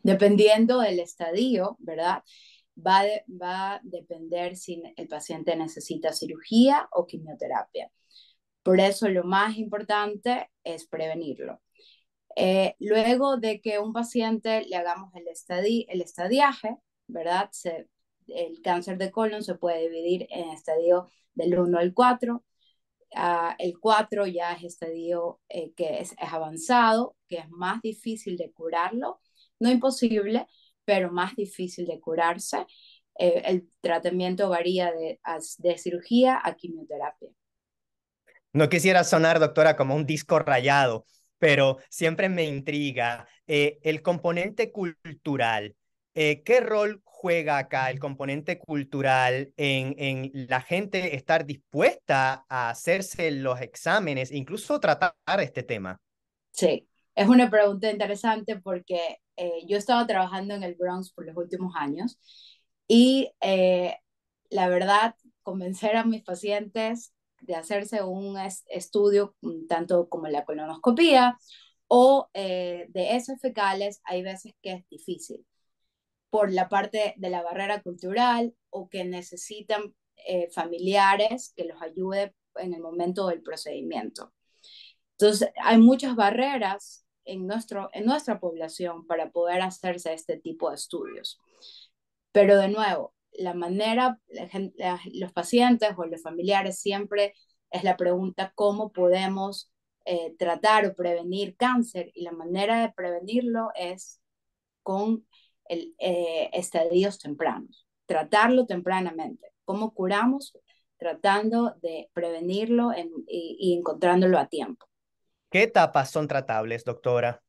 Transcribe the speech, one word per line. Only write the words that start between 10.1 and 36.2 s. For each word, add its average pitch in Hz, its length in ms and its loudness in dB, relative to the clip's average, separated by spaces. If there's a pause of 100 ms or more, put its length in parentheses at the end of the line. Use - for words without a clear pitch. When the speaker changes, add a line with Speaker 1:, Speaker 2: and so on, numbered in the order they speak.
Speaker 1:
es 160 220 -10
prevenirlo. 160 760 -8 (760)
Eh, 190 420 2
luego 240 600 2
de 214 220 -4
que 208 180 -2
un 214 160 -4
paciente 220 720 -2
le 180 100 -8
hagamos 175 380 -6
el 170 120 -16
estadi-, 190 640 -2
el 180 140 -4
estadiaje, 240 720 0 (300)
¿verdad? 175 460 -4
Se, 165 360 -10 (400)
el 170 340 -8
cáncer 185 360 -2
de 185 120 -4
colon 214 320 -4
se 180 120 -6
puede 165 340 -2
dividir 170 420 -2
en 165 200 -8
estadio 170 580 2 (260)
del 175 240 2
uno 175 200 2
al 180 160 0
cuatro. 247 500 2 (680)
Ah, 170 440 0
el 175 200 -6
cuatro 214 480 0
ya 170 260 -6
es 170 120 -12
estadio, 170 840 -8
eh, 160 260 -10
que 160 260 -4
es, 180 120 -12
es 165 200 -10
avanzado, 220 840 2 (120)
que 170 100 -8
es 160 100 -14
más 180 340 -6
difícil 220 540 -8
de 165 160 -10
curarlo. 170 680 -4 (380)
No 233 120 2
imposible, 233 760 0 (380)
pero 185 260 0
más 175 240 -2
difícil 180 520 -8
de 165 120 -8
curarse. 170 680 -2 (520)
Eh, 175 280 4
el 180 220 0 (120)
tratamiento 180 680 0
varía 175 420 0
de, 165 300 -6
as-, 160 360 -8
de 170 200 0
cirugía 233 640 2